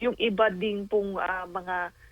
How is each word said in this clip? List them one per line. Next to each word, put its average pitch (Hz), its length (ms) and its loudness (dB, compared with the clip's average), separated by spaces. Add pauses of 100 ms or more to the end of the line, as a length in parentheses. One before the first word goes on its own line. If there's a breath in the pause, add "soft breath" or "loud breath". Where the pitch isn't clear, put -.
yung 240 160 0
iba 220 320 4
din 202 320 -2
pong, 202 320 0
ah, 180 320 -2
mga, 180 480 -4 (160 soft breath)